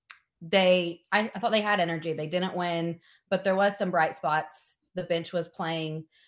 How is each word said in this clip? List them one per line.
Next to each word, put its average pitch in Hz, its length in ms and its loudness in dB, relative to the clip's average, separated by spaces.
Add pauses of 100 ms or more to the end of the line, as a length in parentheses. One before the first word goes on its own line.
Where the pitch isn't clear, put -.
(400)
they, 180 600 4 (120)
I, 214 220 2
I 202 40 -10
thought 220 140 0
they 220 80 4
had 208 200 2
energy. 165 320 -2
They 156 160 -4
didn't 180 260 -2
win, 170 460 -2 (300)
but 185 140 0
there 190 120 2
was 202 200 4
some 185 140 -2
bright 160 240 2
spots. - 640 -4 (160)
The 180 100 -4
bench 170 280 -2
was 170 160 -2
playing, 160 560 -4 (240)